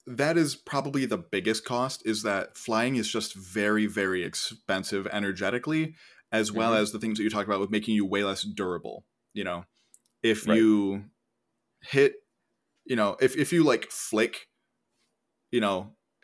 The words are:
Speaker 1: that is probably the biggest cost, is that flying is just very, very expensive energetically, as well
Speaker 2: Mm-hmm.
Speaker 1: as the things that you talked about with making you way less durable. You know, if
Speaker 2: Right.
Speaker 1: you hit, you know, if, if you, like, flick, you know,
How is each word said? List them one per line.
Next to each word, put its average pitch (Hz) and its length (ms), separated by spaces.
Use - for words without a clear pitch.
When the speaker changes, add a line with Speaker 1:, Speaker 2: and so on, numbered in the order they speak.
Speaker 1:
that 139 300
is 151 180
probably 139 500
the 110 120
biggest 101 480
cost, 127 400
is 107 180
that 101 340
flying 117 380
is 107 140
just - 260
very, 104 520
very 95 360
expensive 98 840
energetically, 104 880
as 110 200
well 113 220
Speaker 2:
Mm-hmm. 107 80
Speaker 1:
as 104 100
the 107 80
things 110 180
that 110 60
you 107 60
talked 104 200
about 98 100
with 98 120
making 107 240
you 104 100
way 101 180
less 98 200
durable. 90 600
You 104 100
know, 90 220
if 110 240
Speaker 2:
Right. 110 100
Speaker 1:
you 101 480
hit, 139 340
you 131 100
know, 104 260
if, 131 160
if 147 160
you, 165 100
like, 123 280
flick, - 580
you 120 100
know, 98 340